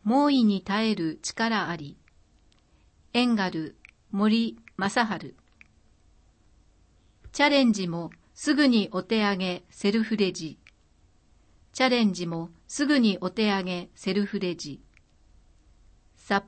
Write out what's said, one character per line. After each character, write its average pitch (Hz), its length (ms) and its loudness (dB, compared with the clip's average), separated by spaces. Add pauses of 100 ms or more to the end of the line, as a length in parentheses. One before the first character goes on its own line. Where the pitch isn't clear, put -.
猛 277 280 2
威 262 140 4
に 202 180 2
耐 220 280 -2
え 214 40 0
る 160 280 -4
力 220 460 -2
あ 170 80 -6
り。 143 200 -14 (1160)
エ 240 120 2
ン 240 120 2
ガ 190 140 0
ル、 160 260 -8 (340)
森 214 480 2 (180)
正 202 300 0
治。 165 280 -8 (2000)
チ 285 120 0
ャ 294 60 6
レ 277 120 4
ン 233 100 4
ジ 196 140 -2
も 170 240 -6 (240)
す 294 200 -2
ぐ 285 120 4
に 226 240 4
お 185 140 -4
手 220 160 0
上 202 160 0
げ、 180 340 -6
セ - 220 -2
ル 226 100 2
フ 220 140 -4
レ 190 160 2
ジ。 160 260 -12 (1120)
チ 262 120 0
ャ 262 40 6
レ 240 160 2
ン 196 80 4
ジ 175 140 -6
も 165 240 -6 (180)
す 285 180 -2
ぐ 285 120 4
に 220 220 4
お 185 100 -4
手 214 200 0
上 196 120 0
げ、 180 320 -6
セ 190 200 -4
ル 202 100 0
フ 202 140 -6
レ 180 160 -4
ジ。 147 260 -14 (1400)
札 202 320 -2